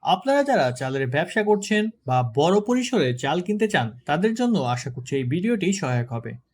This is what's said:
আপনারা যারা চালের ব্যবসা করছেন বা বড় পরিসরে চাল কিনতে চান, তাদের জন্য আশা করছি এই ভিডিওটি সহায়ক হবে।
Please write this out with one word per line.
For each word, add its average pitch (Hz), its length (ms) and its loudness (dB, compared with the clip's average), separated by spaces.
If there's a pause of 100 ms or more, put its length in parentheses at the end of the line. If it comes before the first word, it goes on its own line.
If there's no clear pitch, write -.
আপনারা 262 400 2
যারা 233 300 2
চালের 135 360 -4
ব্যবসা 170 360 0
করছেন 214 380 2 (240)
বা 127 120 2 (160)
বড় 165 260 4
পরিসরে 233 480 0 (100)
চাল 147 240 0
কিনতে 208 260 -2
চান, 135 180 0 (180)
তাদের 180 300 0
জন্য 240 220 0 (100)
আশা 123 240 -2
করছি 123 260 -10
এই 131 80 -2
ভিডিওটি 180 480 0
সহায়ক 123 380 -2
হবে। 117 220 -8 (220)